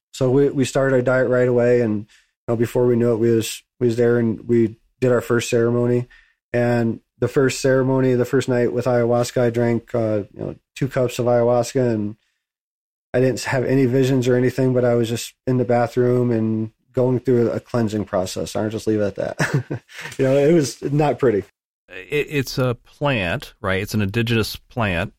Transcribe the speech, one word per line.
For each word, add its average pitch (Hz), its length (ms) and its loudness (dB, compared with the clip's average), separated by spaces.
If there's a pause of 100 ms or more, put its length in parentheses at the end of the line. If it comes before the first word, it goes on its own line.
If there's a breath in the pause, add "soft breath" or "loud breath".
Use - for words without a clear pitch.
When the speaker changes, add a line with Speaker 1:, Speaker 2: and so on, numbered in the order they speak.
(120)
Speaker 1:
so 131 180 0
we, 139 200 4
we 135 160 0
started 135 280 0
our 127 80 2
diet 127 280 2
right 127 180 2
away. 120 320 4
And, 107 200 -2
you 104 60 -12 (420 soft breath)
know, 117 80 0
before 117 300 0
we 123 100 2
knew 120 180 2
it, 107 40 -2
we 117 160 2
was, - 280 -2 (160)
we 127 80 0
was 113 100 0
there 120 220 2
and 113 280 -2
we 113 300 2 (240)
did 127 120 2
our 117 100 2
first 117 260 -2
ceremony. 120 600 0 (440 soft breath)
And 120 480 0 (200)
the 120 80 0
first 131 320 0
ceremony, 131 540 2
the 120 100 2
first 131 240 0
night 120 240 0
with 120 140 -2
ayahuasca, 120 560 0
I 120 80 2
drank, 117 440 -2
uh, 107 280 -2 (120)
you 110 60 -12
know, 98 160 -8 (180)
two 139 140 -4
cups 123 300 -2
of 120 80 -2
ayahuasca, 120 680 2
and 107 240 -4 (960)
I 127 80 0
didn't 127 220 0
have 131 240 -2
any 135 180 2
visions 127 420 2
or 123 100 2
anything, 127 360 0
but 123 140 0
I 120 80 2
was 120 160 0
just - 240 -8 (120)
in 127 120 0
the 120 80 0
bathroom 123 640 2
and 110 420 -2 (220)
going 127 260 2
through 120 300 2
a 113 100 -4
cleansing 107 460 -2
process. 92 500 -4
I'll 107 140 -4
just 107 160 -8
leave 107 140 0
it 101 180 -4
at - 200 -6
that. - 440 -4 (160)
<laughs> - 200 -12
You 135 60 0
know, 131 100 2
it 143 200 4
was 151 260 0
not 143 380 0
pretty. 104 260 2 (460)
Speaker 2:
It, 92 400 -6
it's 143 260 -4
a 127 180 0
plant, 117 840 -4
right? 95 220 -2
It's 107 100 -8
an 107 80 0
indigenous 113 560 -2
plant, 101 640 -4